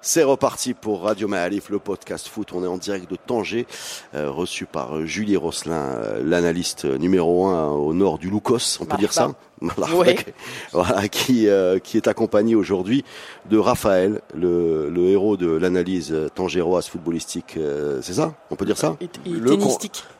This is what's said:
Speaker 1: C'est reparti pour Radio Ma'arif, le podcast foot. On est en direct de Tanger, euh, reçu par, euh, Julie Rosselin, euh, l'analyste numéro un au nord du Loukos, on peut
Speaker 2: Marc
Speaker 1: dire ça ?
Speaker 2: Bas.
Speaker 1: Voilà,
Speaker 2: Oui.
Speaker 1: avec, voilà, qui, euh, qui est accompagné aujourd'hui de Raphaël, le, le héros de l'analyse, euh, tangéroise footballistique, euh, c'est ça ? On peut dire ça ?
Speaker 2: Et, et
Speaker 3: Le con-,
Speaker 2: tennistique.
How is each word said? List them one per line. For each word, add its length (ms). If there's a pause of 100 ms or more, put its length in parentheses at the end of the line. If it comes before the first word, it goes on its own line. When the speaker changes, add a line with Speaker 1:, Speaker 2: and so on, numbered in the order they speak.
Speaker 1:
C'est 220
reparti 520
pour 280
Radio 260
Ma'arif, 420
le 80
podcast 500
foot. 260
On 80
est 60
en 80
direct 340
de 60
Tanger, 500 (480)
euh, 160
reçu 360
par, 320
euh, 80
Julie 300
Rosselin, 460
euh, 420
l'analyste 600
numéro 640
un 240
au 240
nord 240
du 120
Loukos, 500
on 40
peut 60
Speaker 2:
Marc 100
Speaker 1:
dire 120
ça ? 160
Speaker 2:
Bas. 60 (420)
Speaker 1:
Voilà, 180
Speaker 2:
Oui. 140
Speaker 1:
avec, 260 (380)
voilà, 360
qui, 400
euh, 300
qui 180
est 100
accompagné 480
aujourd'hui 480 (460)
de 100
Raphaël, 600 (160)
le, 540
le 180
héros 300
de 120
l'analyse, 640
euh, 160
tangéroise 580
footballistique, 680
euh, 460
c'est 120
ça ? 200 (160)
On 60
peut 100
dire 120
ça ? 220
Speaker 2:
Et, 40
et 260
Speaker 3:
Le 220
con-, 40
Speaker 2:
tennistique. 480 (160)